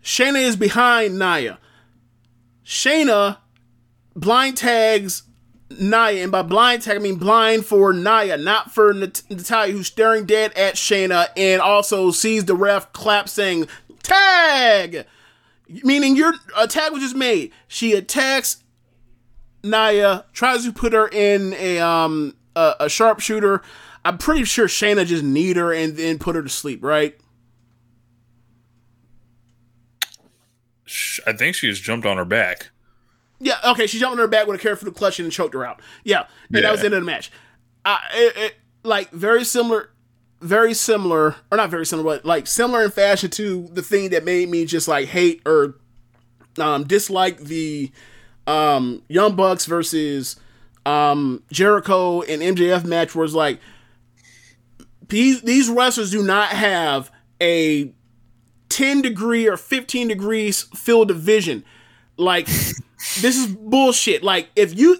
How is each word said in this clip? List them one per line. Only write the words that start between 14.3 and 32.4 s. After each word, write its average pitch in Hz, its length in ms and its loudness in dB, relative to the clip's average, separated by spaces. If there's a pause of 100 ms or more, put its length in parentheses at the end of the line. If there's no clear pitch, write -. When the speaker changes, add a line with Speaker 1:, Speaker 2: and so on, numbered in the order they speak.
Speaker 1:
Meaning 269 320 4
your, 320 180 2 (220)
a 220 120 2
tag 311 240 -4
was 277 100 -8
just 254 140 -6
made. 226 360 -2 (160)
She 226 260 -2
attacks 262 720 -2 (1000)
Nia, 208 680 2
tries 247 320 -2
to 233 60 -4
put 233 220 -2
her 220 140 4
in 202 460 0
a, 180 260 -4
um, 160 560 0 (200)
a, 160 260 2
a 151 80 0
sharpshooter. 214 760 0 (420)
I'm 175 140 -2
pretty 277 240 0
sure 214 240 0
Shayna 208 400 0
just 170 160 -2
kneed 160 320 0
her 170 180 0
and 160 240 -4
then 160 220 -4
put 170 160 -6
her 160 80 -4
to 131 60 -12
sleep, 127 340 -10
right? 151 340 0 (3750)
Speaker 2:
Sh-, - 400 -10
I 113 80 -2
think 131 220 -2
she 123 140 -2
just 95 120 -6
jumped 113 240 -6
on 98 120 0
her 90 80 -4
back. 92 440 -2 (720)